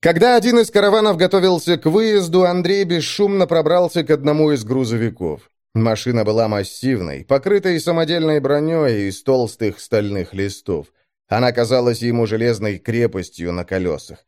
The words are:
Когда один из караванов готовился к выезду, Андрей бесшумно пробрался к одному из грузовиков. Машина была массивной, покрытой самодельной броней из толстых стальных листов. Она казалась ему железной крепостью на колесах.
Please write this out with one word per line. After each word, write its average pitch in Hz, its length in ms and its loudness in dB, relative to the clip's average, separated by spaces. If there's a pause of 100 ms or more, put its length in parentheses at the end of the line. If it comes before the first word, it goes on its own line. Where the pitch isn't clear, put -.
Когда 170 340 4
один 233 240 4
из 220 100 2
караванов 202 480 2
готовился 180 600 2
к - 80 -4
выезду, 185 580 2
Андрей 180 400 0
бесшумно 185 640 0
пробрался 165 560 0
к - 80 0
одному 151 400 2
из 127 120 -2
грузовиков. 110 840 -4 (240)
Машина 113 500 0
была 110 240 0
массивной, 101 800 -4
покрытой 185 540 0
самодельной 160 600 0
броней 143 680 -2
из 95 160 -10
толстых 117 560 -2
стальных 101 540 -4
листов. 95 540 -6 (400)
Она 120 240 0
казалась 120 520 0
ему 117 240 0
железной 107 500 -2
крепостью 98 760 -4
на 87 140 -6
колесах. 87 640 -6